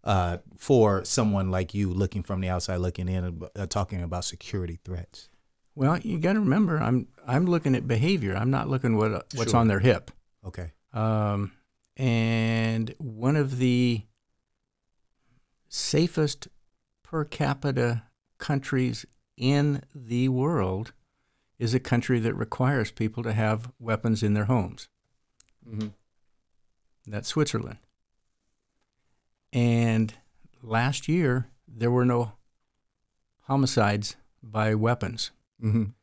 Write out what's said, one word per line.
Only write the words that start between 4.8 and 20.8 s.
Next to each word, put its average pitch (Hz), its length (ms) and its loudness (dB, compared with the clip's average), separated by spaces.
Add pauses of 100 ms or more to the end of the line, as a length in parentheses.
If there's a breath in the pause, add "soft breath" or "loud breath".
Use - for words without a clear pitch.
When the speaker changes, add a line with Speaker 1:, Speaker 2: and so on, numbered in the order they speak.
Speaker 1:
threats? - 460 -12 (460)
Speaker 2:
Well, 156 240 0
you 196 180 -4
gotta 185 220 2
remember, 180 420 2
I'm, 120 260 0 (200)
I'm 139 180 2
looking 160 300 2
at - 120 -2
behavior. 120 480 2
I'm 110 140 0
not 135 180 0
looking 127 300 2
what, 107 140 2 (240)
what's 117 160 0
Speaker 1:
Sure. 120 80 6
Speaker 2:
on 113 80 6
their 98 120 4
hip. 117 300 4 (340)
Speaker 1:
Okay. 87 280 -10 (200)
Speaker 2:
Um, 107 600 0 (440)
and 113 1000 0
one 123 380 -2
of 135 240 0
the 123 420 2 (1700)
safest - 800 -2 (560)
per 160 220 -6
capita 131 800 -2 (340)
countries 127 680 -2 (300)
in 143 460 2 (120)
the 123 360 -2
world 123 640 -2 (680)